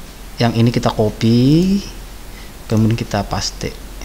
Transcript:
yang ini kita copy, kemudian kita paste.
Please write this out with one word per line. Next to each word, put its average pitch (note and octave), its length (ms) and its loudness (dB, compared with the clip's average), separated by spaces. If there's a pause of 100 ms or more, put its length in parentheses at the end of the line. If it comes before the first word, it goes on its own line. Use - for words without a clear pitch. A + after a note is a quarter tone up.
(420)
yang A#2 160 2
ini A#2 160 4
kita B2 160 2
copy, B2 880 4 (880)
kemudian A2+ 320 2
kita G#2+ 300 -2
paste. - 420 -6 (340)